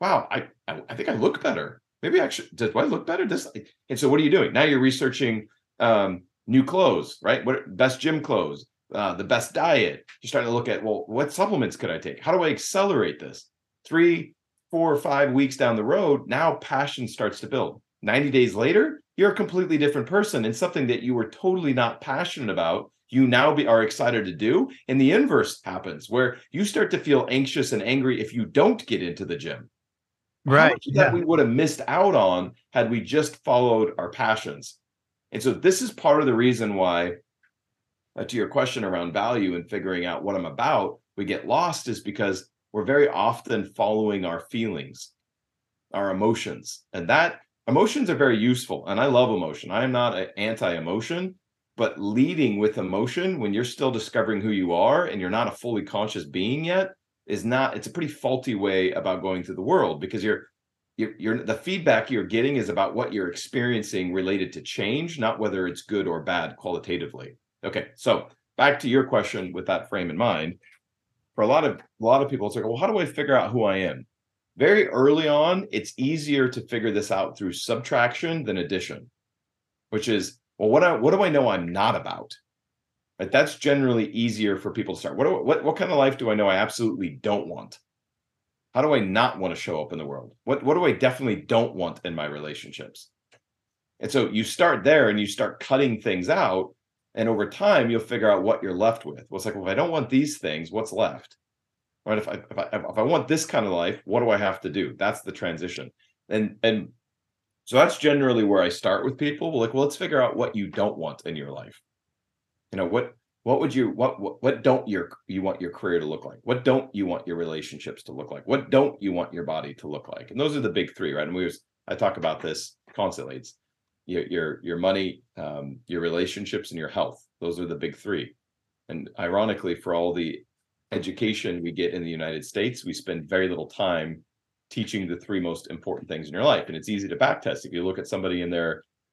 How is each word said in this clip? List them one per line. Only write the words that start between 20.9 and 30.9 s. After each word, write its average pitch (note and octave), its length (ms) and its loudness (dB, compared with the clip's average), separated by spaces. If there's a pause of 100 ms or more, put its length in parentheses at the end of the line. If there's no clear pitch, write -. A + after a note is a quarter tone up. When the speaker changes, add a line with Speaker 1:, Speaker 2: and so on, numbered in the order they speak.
Speaker 1:
you B2 120 0
were A2 160 0
totally F#3 420 0
not A#2+ 300 0
passionate C3+ 500 -4
about, F2 400 -2 (160)
you C3 180 4
now C3+ 280 6
be, D3 120 2
are A2+ 160 6
excited A2+ 440 0
to F2+ 80 -6
do. C#3+ 340 2 (200)
And C3 120 2
the C3+ 120 6
inverse G3+ 520 2
happens, F#2 460 -10
where B2 260 2 (140)
you G3 160 -2
start - 240 0
to E3 80 0
feel C3+ 320 4
anxious C3 420 0
and G#2 100 0
angry B2+ 380 2
if - 140 -8
you A#2 100 -2
don't F#3+ 420 4
get G2 160 -2
into E2+ 220 -6
the E2+ 140 -4
gym. C2+ 320 -10 (760)
How C3+ 60 2
Speaker 2:
Right, D3+ 200 8
Speaker 1:
much - 160 -6
of C3+ 80 -4